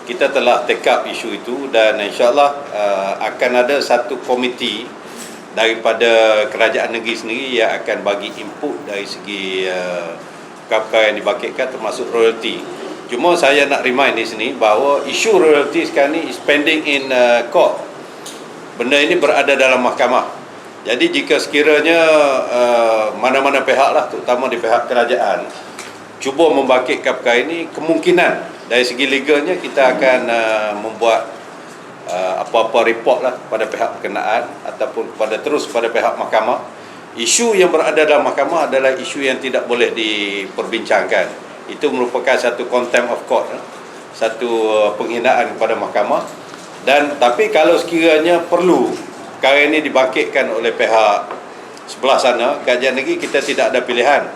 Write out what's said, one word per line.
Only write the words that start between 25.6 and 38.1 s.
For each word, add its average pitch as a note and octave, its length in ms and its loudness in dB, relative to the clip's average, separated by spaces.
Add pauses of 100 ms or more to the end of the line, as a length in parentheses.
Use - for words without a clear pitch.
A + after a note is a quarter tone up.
cuba D#3 320 4
membangkitkan C3 640 2
perkara A#2+ 240 2
ini, E3 240 -6
kemungkinan D#3+ 1040 0
dari B2 160 2
segi B2 240 -2
legalnya D3 480 0
kita C3 400 2
akan, B2+ 200 4 (120)
uh, A2 480 0
membuat, A2 560 0 (720)
uh, F#2 400 -4
apa-apa A#2 400 2
report B2 400 2
lah B2 80 -2
kepada A2 320 -6
pihak - 220 -4 (100)
berkenaan G#2+ 480 -2 (240)
ataupun G#2+ 420 -6
kepada, A2 300 -4
terus D3 240 -2
kepada A#2 240 -2
pihak A2 240 0
mahkamah. A2+ 480 -2 (560)
Isu A3 400 2
yang F3 160 4
berada D#3 240 2
dalam D3 240 4